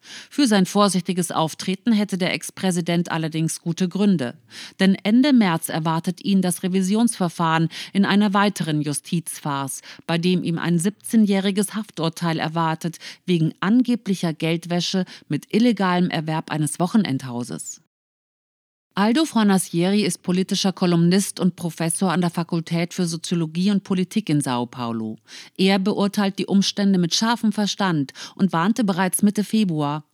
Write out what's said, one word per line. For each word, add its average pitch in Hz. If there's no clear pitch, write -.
Für 285
sein 196
vorsichtiges 185
Auftreten 185
hätte 202
der 180
Ex-Präsident 175
allerdings 160
gute 175
Gründe. 180
Denn 190
Ende 254
März 190
erwartet 165
ihn 190
das 180
Revisionsverfahren 185
in 196
einer 202
weiteren 185
Justizfarce, 139
bei 165
dem 180
ihm 165
ein 170
siebzehnjähriges 202
Hafturteil 165
erwartet, 160
wegen 165
angeblicher 196
Geldwäsche 170
mit -
illegalem 190
Erwerb 156
eines 156
Wochenendhauses. 131
Aldo 233
Fornacieri 196
ist -
politischer 185
Kolumnist 175
und 175
Professor 170
an 160
der 175
Fakultät 170
für 180
Soziologie 170
und 196
Politik 185
in 147
Sao 123
Paulo. 113
Er 190
beurteilt 196
die -
Umstände 196
mit 175
scharfem 226
Verstand 185
und 190
warnte 185
bereits 185
Mitte 202
Februar, 156